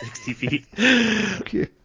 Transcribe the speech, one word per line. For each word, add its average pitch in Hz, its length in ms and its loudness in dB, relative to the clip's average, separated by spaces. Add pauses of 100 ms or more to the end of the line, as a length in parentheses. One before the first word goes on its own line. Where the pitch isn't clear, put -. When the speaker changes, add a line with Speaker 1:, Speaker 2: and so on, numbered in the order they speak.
Speaker 1:
sixty 120 320 -10
feet. - 320 -4 (100)
Speaker 2:
<laughs> 214 960 2 (140)